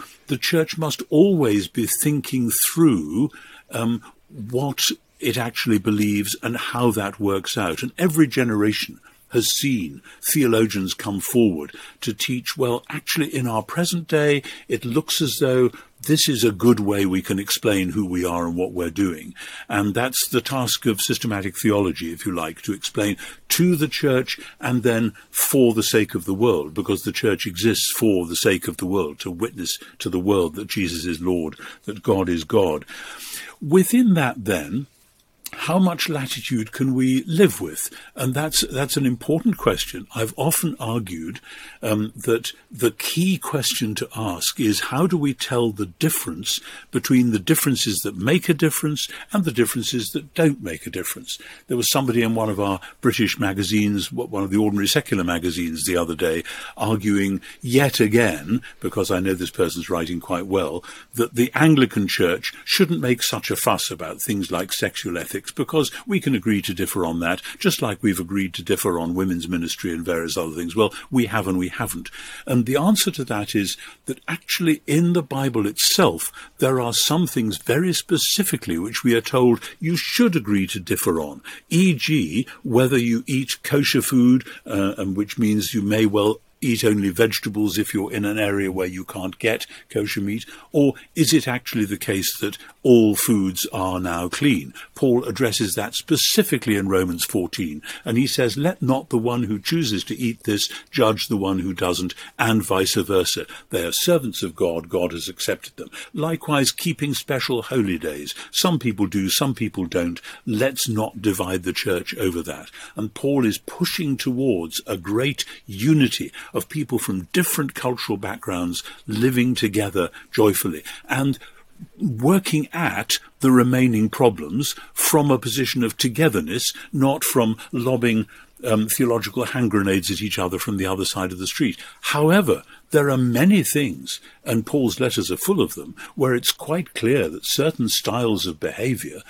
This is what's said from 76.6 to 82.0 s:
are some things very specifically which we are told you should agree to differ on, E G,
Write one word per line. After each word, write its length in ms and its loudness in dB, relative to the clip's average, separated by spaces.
are 100 -2
some 360 2
things 300 -2
very 360 0
specifically 880 -2
which 240 -6
we 120 4
are 60 4
told 400 4
you 160 0
should 400 2
agree 320 0
to 120 -6
differ 420 0
on, 200 -10
E 240 4
G, 540 0